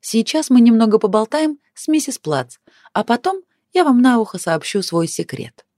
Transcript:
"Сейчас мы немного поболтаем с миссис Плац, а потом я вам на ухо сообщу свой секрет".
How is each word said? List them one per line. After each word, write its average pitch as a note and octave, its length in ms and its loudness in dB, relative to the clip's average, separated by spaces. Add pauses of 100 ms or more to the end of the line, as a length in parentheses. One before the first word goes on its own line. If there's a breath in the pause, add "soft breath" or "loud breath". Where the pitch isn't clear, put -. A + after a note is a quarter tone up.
"Сейчас A3+ 500 -2
мы B3 100 6
немного A3+ 380 4
поболтаем A3 600 -2 (160)
с - 140 -12
миссис D4+ 300 -2
Плац, C3+ 380 -6 (360 soft breath)
а G#3 120 -2
потом F#4 380 -2 (300)
я F#4 120 2
вам B3+ 160 4
на B3 180 4
ухо G#3+ 200 -4
сообщу E3 440 -4
свой E3 260 -2
секрет". - 560 -10 (140)